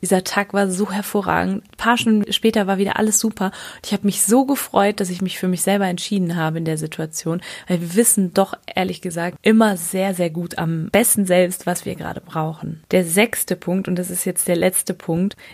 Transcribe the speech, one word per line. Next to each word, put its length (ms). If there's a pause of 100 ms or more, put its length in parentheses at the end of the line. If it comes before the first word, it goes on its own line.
dieser 220
Tag 300
war 160
so 220
hervorragend. 720
Ein 140
paar 200
Stunden 360
später 340
war 100
wieder 200
alles 220
super. 260
Und 400
ich 80
hab 100
mich 200
so 220
gefreut, 540
dass 100
ich 120
mich 180
für 80
mich 140
selber 240
entschieden 500
habe 220
in 80
der 120
Situation. 640 (260)
Weil 140
wir 140
wissen 380
doch, 220 (180)
ehrlich 280
gesagt, 400
immer 360
sehr, 360
sehr 160
gut 280
am 320
besten 360
selbst, 400
was 200
wir 100
gerade 260
brauchen. 680
Der 140
sechste 500
Punkt, 320
und 100
das 120
ist 160
jetzt 220
der 80
letzte 380
Punkt, 420 (180)